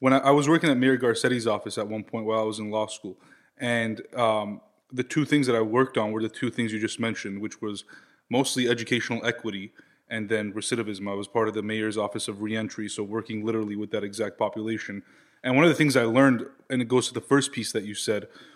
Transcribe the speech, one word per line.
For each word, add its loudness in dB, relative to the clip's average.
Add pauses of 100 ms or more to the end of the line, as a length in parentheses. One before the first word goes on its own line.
When 4
I, 6
I 4
was 6
working 4
at 4
Mayor 4
Garcetti's 2
office -2
at -4
one -8
point -8
while 0
I 0
was -4
in -8
law 0
school. -12 (420)
And, -2 (140)
um, 0 (320)
the -4
two 0
things 2
that 4
I 4
worked 2
on 0
were -2
the -2
two -4
things -2
you -4
just -4
mentioned, -4
which -10
was -6 (480)
mostly 2
educational 0
equity -4 (360)
and -6
then -2
recidivism. -4
I -4
was -8
part 0
of -6
the -2
Mayor's -2
Office -4
of -8
Reentry, -4
so -8
working -6
literally -2
with -6
that -4
exact -6
population. -4 (400)
And 2
one 8
of 8
the 6
things 4
I 6
learned, 6 (240)
and 0
it -2
goes 2
to -10
the -2
first 2
piece -6
that -2
you -8
said, -2 (280)